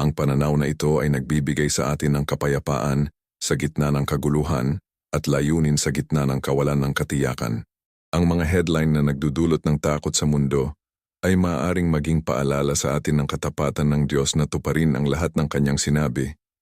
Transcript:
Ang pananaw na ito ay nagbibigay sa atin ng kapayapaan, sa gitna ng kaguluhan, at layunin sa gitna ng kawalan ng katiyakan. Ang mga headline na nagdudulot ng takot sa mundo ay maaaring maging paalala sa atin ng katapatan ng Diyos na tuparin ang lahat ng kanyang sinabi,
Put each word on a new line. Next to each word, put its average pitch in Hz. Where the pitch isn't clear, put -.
Ang 73
pananaw 73
na 73
ito 76
ay 73
nagbibigay 71
sa 71
atin 71
ng 71
kapayapaan, 71
sa -
gitna 73
ng 71
kaguluhan, 73
at 73
layunin 73
sa 71
gitna 71
ng 67
kawalan 71
ng 69
katiyakan. 62
Ang 87
mga 85
headline 80
na 76
nagdudulot 73
ng 78
takot 76
sa 80
mundo 71
ay 92
maaaring 87
maging 78
paalala 69
sa 71
atin 76
ng 69
katapatan 73
ng 73
Diyos 69
na 76
tuparin 76
ang 71
lahat 76
ng 78
kanyang 71
sinabi, 71